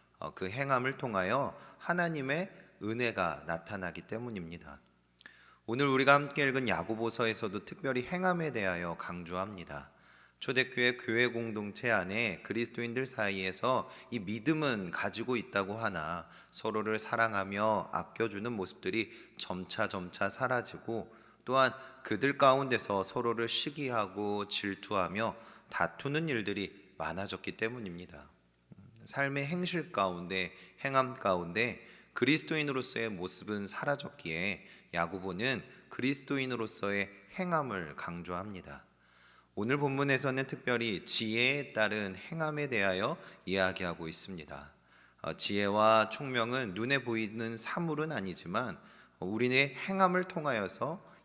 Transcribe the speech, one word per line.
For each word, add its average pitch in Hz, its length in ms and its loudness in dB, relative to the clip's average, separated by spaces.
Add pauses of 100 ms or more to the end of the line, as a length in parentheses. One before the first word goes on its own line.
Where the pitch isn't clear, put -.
(180)
어, 76 160 -8
그 95 160 -4
행함을 135 460 0
통하여 110 600 0 (220)
하나님의 170 720 0 (320)
은혜가 101 640 0
나타나기 87 540 -4
때문입니다. 87 800 -8 (880)
오늘 127 200 2
우리가 131 280 8
함께 143 340 4
읽은 131 180 0
야고보서에서도 107 1000 0
특별히 123 400 -2
행함에 175 460 0
대하여 87 440 -2
강조합니다. 87 960 -8 (500)
초대교회 123 560 2
교회 120 300 4
공동체 110 640 -2
안에 101 520 2
그리스도인들 117 600 -2
사이에서 101 840 0 (200)
이 120 80 -2
믿음은 110 760 0
가지고 113 440 -2
있다고 101 400 0
하나 87 500 -2 (240)
서로를 107 480 0
사랑하며 107 960 2
아껴주는 101 580 -2
모습들이 101 600 -4 (240)
점차 92 500 -2
점차 98 440 -4
사라지고 117 840 -4 (300)
또한 127 300 4 (280)
그들 135 360 0
가운데서 131 640 6
서로를 113 480 0
시기하고 104 960 -2
질투하며 98 880 0 (320)
다투는 147 600 -2
일들이 101 680 -4
많아졌기 87 600 -6
때문입니다. 90 720 -6 (760)
삶의 139 380 -2
행실 175 480 -2
가운데, 90 600 0 (280)
행함 131 360 2
가운데 92 680 0 (280)
그리스도인으로서의 147 960 0
모습은 98 560 -4
사라졌기에 92 1000 -2 (280)
야고보는 92 680 0 (280)
그리스도인으로서의 117 1200 -2 (280)
행함을 123 580 -2
강조합니다. 87 840 -8 (720)
오늘 117 200 2
본문에서는 135 720 2
특별히 117 580 0
지혜에 120 720 2
따른 104 420 2
행함에 151 520 -4
대하여 101 500 2 (260)
이야기하고 92 640 0
있습니다. 76 640 -10 (500)
어, 80 160 -4
지혜와 107 720 6
총명은 123 640 -2
눈에 123 300 0
보이는 113 560 -2
사물은 160 520 -2
아니지만, 101 680 -4 (400)
어, 90 80 2
우리의 127 480 4 (120)
행함을 185 380 4
통하여서 143 800 -2 (200)